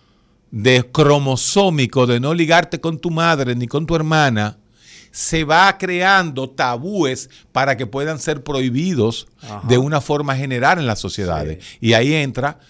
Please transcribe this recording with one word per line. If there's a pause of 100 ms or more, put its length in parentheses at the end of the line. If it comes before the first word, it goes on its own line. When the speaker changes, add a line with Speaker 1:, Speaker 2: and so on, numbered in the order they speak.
(500)
Speaker 1:
de
cromosómico
de
no
ligarte
con
tu
madre
ni
con
tu
hermana (540)
se
va
creando
tabúes (220)
para
que
puedan
ser
prohibidos (140)
Speaker 2:
Ajá.
Speaker 1:
de
una
forma
general
en
las
sociedades.
Speaker 2:
Sí.
Speaker 1:
Y
ahí
entra (100)